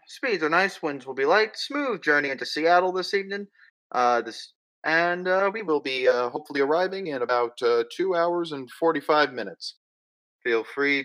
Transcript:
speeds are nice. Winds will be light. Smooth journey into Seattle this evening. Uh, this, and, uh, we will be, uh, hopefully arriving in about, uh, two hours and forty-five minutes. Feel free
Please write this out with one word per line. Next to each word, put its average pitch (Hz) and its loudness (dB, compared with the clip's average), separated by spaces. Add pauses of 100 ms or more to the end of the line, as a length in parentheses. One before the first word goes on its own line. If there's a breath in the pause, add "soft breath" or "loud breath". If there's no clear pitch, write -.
speeds 214 -4
are 151 2
nice. 185 2
Winds 143 -6
will 131 -10
be 135 -2
light. 214 2
Smooth 277 -4
journey 143 2
into 127 -6
Seattle 175 2
this 180 -6
evening. 196 -4 (440 soft breath)
Uh, 123 2
this, 113 -12 (320)
and, 175 0
uh, 190 2
we 220 -8
will 156 0
be, 131 -2
uh, 123 4
hopefully 143 -4
arriving 185 0
in 139 -4
about, 120 0
uh, 117 4
two 180 -2
hours 170 0
and 131 -10
forty-five 151 2
minutes. 104 -10 (680)
Feel 113 2
free 139 -2